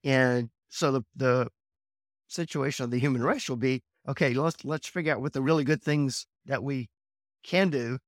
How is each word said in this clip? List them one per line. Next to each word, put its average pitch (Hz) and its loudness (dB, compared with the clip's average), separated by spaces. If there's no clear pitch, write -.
And 127 4
so 147 0
the, 131 0
the 127 2
situation 143 -4
of 120 -4
the 123 0
human 127 0
race 233 0
will 127 -4
be, 127 0
okay, 135 0
let's, 156 -2
let's 147 -6
figure 156 -2
out 113 -2
what 139 -6
the 135 -2
really 151 4
good 151 0
things 147 -2
that 127 -4
we 131 -6
can 185 2
do 123 -2